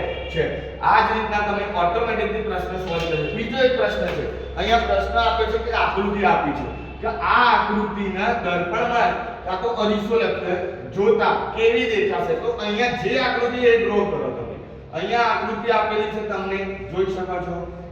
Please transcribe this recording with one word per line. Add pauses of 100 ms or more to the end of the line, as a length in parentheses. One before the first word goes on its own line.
(300)
છે.
આ
જ
રીતના
તમે
ઓટોમેટિકલી
પ્રશ્ન
સોલ્વ
કરી.
બીજો
એક
પ્રશ્ન
છે,
અહીંયા
પ્રશ્ન
આપ્યો
છે
કે
આકૃતિ
આપી
છે
કે
આ
આકૃતિના
દર્પણમાં
કાં
તો
અરીસો
લખે (240)
જોતા
કેવી
દેખાશે.
તો
અહીંયા
જે
આકૃતિ
એ
ડ્રો
કરો
તમે. (460)
અહીંયા
આકૃતિ
આપેલી
છે
તમને
જોઈ
શકો
છો, (200)